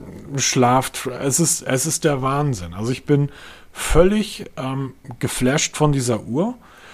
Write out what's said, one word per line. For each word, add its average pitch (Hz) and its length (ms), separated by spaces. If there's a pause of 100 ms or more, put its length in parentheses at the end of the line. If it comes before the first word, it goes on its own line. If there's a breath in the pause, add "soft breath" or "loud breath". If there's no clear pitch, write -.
(360)
Schlaf, 127 720 (160)
es 139 180
ist, - 220
es 127 220
ist 160 200
der 139 180
Wahnsinn. 131 500
Also 107 200
ich - 120
bin 143 240 (440 loud breath)
völlig, 202 760 (100)
ähm, 135 380 (240)
geflasht 127 580
von 151 160
dieser 123 320
Uhr. 170 300 (400 loud breath)